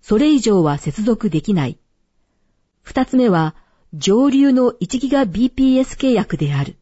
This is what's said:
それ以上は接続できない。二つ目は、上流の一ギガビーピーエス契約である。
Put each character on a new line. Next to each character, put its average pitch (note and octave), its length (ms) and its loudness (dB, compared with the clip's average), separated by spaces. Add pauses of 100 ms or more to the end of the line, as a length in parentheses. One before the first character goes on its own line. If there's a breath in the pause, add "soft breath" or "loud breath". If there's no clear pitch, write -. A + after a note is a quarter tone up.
そ A3 180 -2
れ D4 120 2
以 C#4+ 80 2
上 G#3 220 2
は D3 160 0
接 D3+ 240 -8
続 G#3+ 300 -2
で D3+ 100 -2
き G#3 140 -2
な D3+ 100 0
い。 A#2+ 140 -10 (1040)
二 C4 220 -4
つ C4 120 -2
目 B3 120 4
は、 D#3+ 260 0 (380)
上 G3+ 360 0
流 C#4 240 4
の B3+ 260 2
一 G#3+ 200 -4
ギ C4 100 -4
ガ C#4 160 2
ビ G#3 240 -2
ー - 40 -8
ピ C4 220 2
ー B3+ 40 2
エ C4 40 0
ス - 120 -8
契 C4 180 0
約 F3+ 240 -2
で C#3+ 160 -2
あ C#3 100 -2
る。 - 180 -10